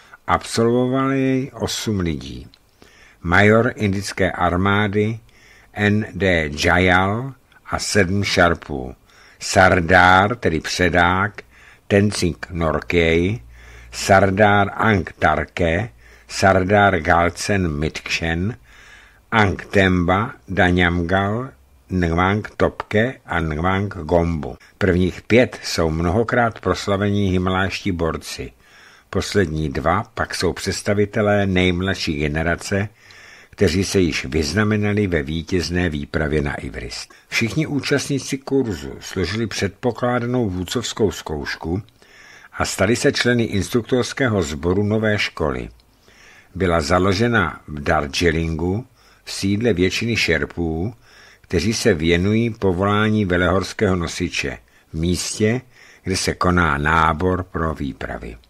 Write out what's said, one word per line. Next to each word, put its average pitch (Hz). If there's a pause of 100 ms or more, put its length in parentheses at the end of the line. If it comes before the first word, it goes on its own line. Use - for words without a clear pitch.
(260)
Absolvovali 127
jej 131
osm 104
lidí. 67 (760)
Major 104
indické 98
armády 101 (540)
N 104
D 85 (140)
Jayal 92 (380)
a -
sedm 98
Sharpů. 80 (440)
Sardár, 92
tedy 80
předák, 90 (460)
Tenzing 101
Norgay, 82 (540)
Sardár 98
Ang 98
Tarke, 82 (400)
Sardár 95
Galcen 87 (100)
Mitkšen, 82 (720)
Ang 101
Temba, 92 (160)
Danyamgal, 90 (400)
Ngwang 90
Topke 110 (120)
a 85
Ngwang 90
Gombu. 82 (220)
Prvních 90
pět 113
jsou 82
mnohokrát 110
proslavení 101
himalájští 92
borci. 80 (580)
Poslední 78
dva 80 (100)
pak -
jsou 90
představitelé 104
nejmladší 90
generace, 82 (640)
kteří 92
se -
již 80
vyznamenali 104
ve 85
vítězné 82
výpravě 76
na 69
Everest. - (140)
Všichni 117
účastníci 139
kurzu 104
složili 98
předpokládanou 120
vůdcovskou 92
zkoušku 78 (680)
a -
stali 104
se 139
členy 120
instruktorského 110
sboru 80
nové 107
školy. 64 (840)
Byla 85
založena 92
v 73
Darjeelingu, 82 (380)
v -
sídle 101
většiny 92
Šerpů, 82 (460)
kteří 95
se 107
věnují 92
povolání 104
velehorského 90
nosiče, 78 (340)
v -
místě, 90 (420)
kde 92
se -
koná 87
nábor 80
pro 80
výpravy. 60 (140)